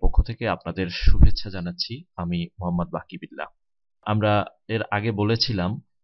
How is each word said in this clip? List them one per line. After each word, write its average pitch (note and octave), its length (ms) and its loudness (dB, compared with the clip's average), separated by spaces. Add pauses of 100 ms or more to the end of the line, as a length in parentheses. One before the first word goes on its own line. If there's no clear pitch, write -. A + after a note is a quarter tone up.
পক্ষ - 200 4
থেকে A#2+ 260 -8
আপনাদের F2+ 420 -6
শুভেচ্ছা - 600 6
জানাচ্ছি। F#2 540 -10 (120)
আমি F2 320 -6 (120)
মোহাম্মদ F2 300 -4
বাকি E2 280 -10
বিল্লাহ। D2 300 -14 (540)
আমরা G#2+ 440 0 (220)
এর A2 140 -4 (100)
আগে G#2 200 -2
বলেছিলাম G#2 680 -2 (220)